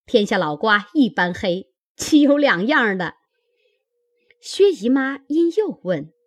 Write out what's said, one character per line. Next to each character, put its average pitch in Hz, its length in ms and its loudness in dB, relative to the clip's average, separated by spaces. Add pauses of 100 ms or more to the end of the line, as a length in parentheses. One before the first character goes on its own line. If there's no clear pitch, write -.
天 208 200 0
下 202 120 -2
老 151 180 -2
瓜 208 380 0
一 269 140 2
般 180 260 -2
黑， 190 380 -6 (240)
岂 - 240 2
有 285 180 4
两 220 300 0
样 233 280 0
的？” 170 200 -6 (1300)
薛 392 280 2
姨 220 180 -4
妈 269 380 -2
因 330 300 0
又 415 260 -4
问 165 300 -6 (140)